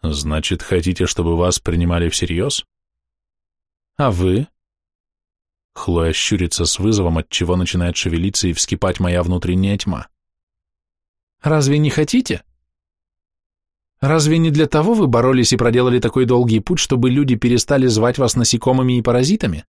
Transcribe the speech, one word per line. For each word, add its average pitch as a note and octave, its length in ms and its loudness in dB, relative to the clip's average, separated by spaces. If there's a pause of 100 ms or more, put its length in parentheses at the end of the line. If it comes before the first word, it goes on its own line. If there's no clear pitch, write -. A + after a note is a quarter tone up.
Значит, D2+ 600 -4
хотите, F2+ 440 -2
чтобы E2+ 300 -2
вас F2 220 0
принимали E2+ 500 -2
всерьёз? F2 560 -4 (1300)
А C#3 140 0
вы? F#2 360 0 (1300)
Хлоя E2 380 -2
щурится F2 520 -2
с - 140 -4
вызовом, F#2 400 0
от D#2+ 100 -6
чего F2+ 280 -2
начинает F2 400 -2
шевелиться F2+ 520 -2
и E2+ 40 -2
вскипать - 480 -2
моя F2 220 0
внутренняя F#2 540 0
тьма. F#2 320 -6 (1300)
Разве D3+ 360 2
не D3+ 120 2
хотите? - 540 -2 (1600)
Разве D3+ 380 2
не E3 120 2
для D3 160 2
того D#3+ 280 2
вы G#3 120 2
боролись B2 460 2
и B2+ 40 0
проделали B2 420 2
такой A#2+ 280 0
долгий A#2+ 340 2
путь, F3 180 -4
чтобы B2+ 320 0
люди C3 240 2
перестали B2 520 2
звать A#2 320 2
вас B2 180 0
насекомыми B2+ 640 2
и A#2 40 -2
паразитами? B2 680 0